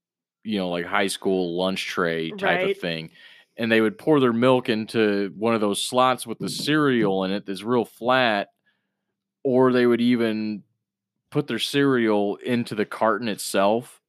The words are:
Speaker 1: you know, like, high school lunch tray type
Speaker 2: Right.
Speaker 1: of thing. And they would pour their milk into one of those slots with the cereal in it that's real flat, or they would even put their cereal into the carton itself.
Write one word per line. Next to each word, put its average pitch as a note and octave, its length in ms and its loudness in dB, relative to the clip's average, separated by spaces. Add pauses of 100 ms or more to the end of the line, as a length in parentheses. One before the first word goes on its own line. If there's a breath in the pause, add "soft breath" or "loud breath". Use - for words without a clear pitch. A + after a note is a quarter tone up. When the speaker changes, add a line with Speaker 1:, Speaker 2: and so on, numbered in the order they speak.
(440)
Speaker 1:
you G#2+ 140 -4
know, F#2 120 -2
like, F2 160 -4
high G2+ 220 0
school F#2 500 -2
lunch F#2+ 280 -2
tray E2 460 -2
type G3 120 -10
Speaker 2:
Right. F#3+ 320 0
Speaker 1:
of - 60 -20
thing. D#2+ 300 -6 (440 loud breath)
And A2+ 160 -2
they A2+ 100 4
would G#2+ 180 0
pour D3+ 200 2
their B2 140 2
milk B2+ 340 2
into G#2+ 720 -2
one A2+ 160 0
of A2 80 0
those G2+ 220 -2
slots B2+ 420 0
with A2+ 140 -12
the G2 100 -6
cereal A2+ 760 0
in F#2 80 -2
it G2+ 140 -6
that's F#2+ 180 -10
real A#2 220 0
flat, A#2 640 0 (960)
or B2+ 280 4
they B2 140 4
would A#2 160 2
even A2 600 0 (680)
put C#3+ 180 -4
their A2+ 120 -4
cereal A2+ 760 2
into A#2+ 380 -4
the G#2 100 0
carton A2 420 0
itself. G#2 800 0